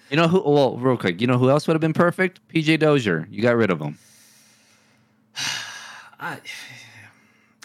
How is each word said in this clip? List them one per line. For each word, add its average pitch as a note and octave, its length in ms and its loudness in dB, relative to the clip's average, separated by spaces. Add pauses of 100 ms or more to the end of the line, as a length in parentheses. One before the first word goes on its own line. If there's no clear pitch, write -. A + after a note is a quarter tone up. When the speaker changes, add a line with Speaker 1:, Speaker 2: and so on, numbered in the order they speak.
Speaker 1:
You C#3 80 -4
know E3 100 4
who? F3 140 2
Well, C#3+ 360 2
real B2 200 0
quick, F#2 240 -4
you A#2+ 60 0
know B2+ 100 2
who B2+ 140 4
else D3 160 0
would E3 80 2
have D#3 60 -2
been D#3+ 120 0
perfect? F3 540 0
P D#3+ 160 -2
J D#3 140 2
Dozier. A#2+ 520 2
You G#2 140 -8
got A#2+ 120 2
rid A2+ 140 2
of E2+ 100 0
him. D2+ 200 -8 (1400)
Speaker 2:
<sighs> - 840 -12
I, D#3+ 200 -12 (1300)